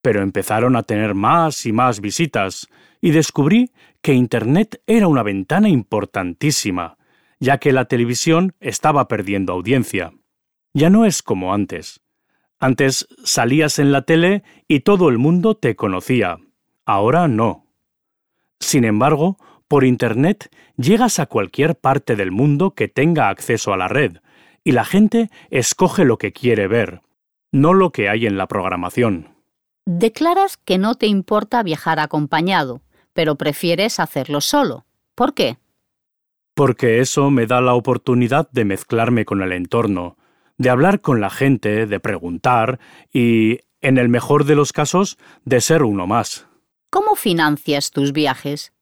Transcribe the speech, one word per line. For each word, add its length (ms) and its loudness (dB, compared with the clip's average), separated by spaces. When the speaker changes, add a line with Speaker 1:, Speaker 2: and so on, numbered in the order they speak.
Speaker 1:
Pero 220 0
empezaron 520 0
a 60 0
tener 320 -4
más 540 0
y 40 -4
más 300 0
visitas, 640 -4
y 120 2
descubrí 600 2
que 120 0
Internet 760 0
era 200 4
una 140 2
ventana 480 0
importantísima, 1300 -4
ya 200 0
que 140 2
la 120 0
televisión 720 0
estaba 480 -2
perdiendo 460 -4
audiencia. 600 -4
Ya 160 2
no 160 6
es 160 -2
como 320 -4
antes. 480 -6
Antes 500 0
salías 520 0
en 140 2
la 120 0
tele 400 2
y 140 2
todo 280 4
el 80 2
mundo 380 2
te 200 -2
conocía. 600 -2
Ahora 420 2
no. 400 -2
Sin 260 0
embargo, 520 0
por 160 2
Internet 680 0
llegas 420 2
a 60 -2
cualquier 500 -2
parte 400 0
del 160 -4
mundo 420 0
que 140 -4
tenga 420 0
acceso 440 -4
a 40 -2
la 100 -4
red, 300 -2
y 80 0
la 140 2
gente 440 2
escoge 560 0
lo 120 2
que 140 -6
quiere 360 0
ver, 340 -2
no 220 4
lo 180 4
que 180 -2
hay 160 -2
en 120 -2
la 100 -4
programación. 880 -4
Speaker 2:
Declaras 720 0
que 200 -4
no 180 -2
te 120 -2
importa 560 -2
viajar 360 -4
acompañado, 840 -2
pero 220 0
prefieres 640 -2
hacerlo 400 -4
solo. 460 -2
¿Por 180 0
qué? 240 -2
Speaker 1:
Porque 460 2
eso 320 0
me 160 2
da 120 2
la 140 2
oportunidad 800 0
de 140 -2
mezclarme 600 -2
con 160 -4
el 100 -4
entorno, 640 -4
de 120 0
hablar 320 2
con 200 0
la 100 -4
gente, 560 0
de 120 -4
preguntar 800 -2
y, 500 2
en 180 2
el 120 2
mejor 360 2
de 100 4
los 180 2
casos, 440 -2
de 160 2
ser 220 2
uno 240 0
más. 420 -4
Speaker 2:
¿Cómo 240 0
financias 720 -2
tus 240 -2
viajes? 580 -4